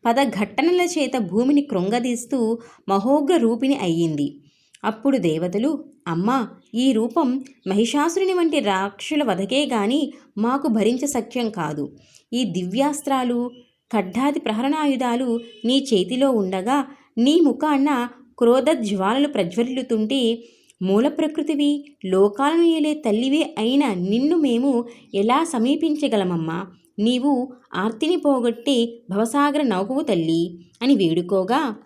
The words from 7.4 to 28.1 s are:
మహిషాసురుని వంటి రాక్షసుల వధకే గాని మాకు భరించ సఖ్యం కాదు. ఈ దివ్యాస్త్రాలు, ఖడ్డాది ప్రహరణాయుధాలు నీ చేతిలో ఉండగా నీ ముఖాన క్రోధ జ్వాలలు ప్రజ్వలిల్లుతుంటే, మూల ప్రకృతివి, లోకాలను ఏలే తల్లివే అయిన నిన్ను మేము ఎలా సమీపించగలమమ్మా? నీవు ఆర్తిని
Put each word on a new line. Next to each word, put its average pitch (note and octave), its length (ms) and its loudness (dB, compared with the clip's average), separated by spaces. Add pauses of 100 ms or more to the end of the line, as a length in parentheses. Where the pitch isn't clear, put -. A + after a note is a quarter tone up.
మహిషాసురుని D4 680 0
వంటి E4 260 0
రాక్షసుల G3+ 640 -2
వధకే A3+ 440 -2
గాని B3 460 -2 (260)
మాకు C4 300 0
భరించ A#3 380 0
సఖ్యం A#3+ 440 -4
కాదు. D3+ 460 -6 (360)
ఈ B3 120 -2
దివ్యాస్త్రాలు, A#3+ 1040 -2 (460)
ఖడ్డాది G#3+ 420 0
ప్రహరణాయుధాలు B3+ 1000 -2 (240)
నీ C4 300 2
చేతిలో B3 360 2
ఉండగా G#3 560 0 (320)
నీ D4 220 4
ముఖాన C#4 680 2 (300)
క్రోధ B3 320 4
జ్వాలలు A3+ 580 0
ప్రజ్వలిల్లుతుంటే, A#3 1160 -2 (380)
మూల G3+ 260 2
ప్రకృతివి, D4 960 -2
లోకాలను G#3 580 2
ఏలే D#4 320 2
తల్లివే C4+ 640 0
అయిన C4 280 2
నిన్ను A3 500 0
మేము B3 480 2 (300)
ఎలా A#3 300 2
సమీపించగలమమ్మా? A3 1200 0 (320)
నీవు B3 540 0 (220)
ఆర్తిని A3 420 -2